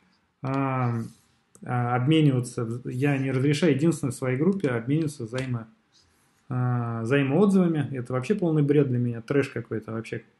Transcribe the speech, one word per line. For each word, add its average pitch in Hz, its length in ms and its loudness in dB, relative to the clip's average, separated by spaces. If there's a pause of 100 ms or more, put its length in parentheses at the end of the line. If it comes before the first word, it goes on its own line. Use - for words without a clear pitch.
(440)
А, 131 580 -2 (640)
а, 123 300 -2
обмениваться. 127 920 2
Я 139 320 0
не 135 140 -2
разрешаю, 143 420 2
единственное, 147 380 0
в - 40 -6
своей 127 220 -2
группе 185 300 0
обмениваться 127 560 -2
взаимо-, 120 440 -6 (840)
а, 123 520 -2
взаимоотзывами. 151 920 2
Это 127 180 -6
вообще 127 220 0
полный 160 280 2
бред 143 260 4
для 123 100 0
меня, 120 220 -2
трэш 139 280 0
какой-то 113 440 -8
вообще. 113 300 -8 (160)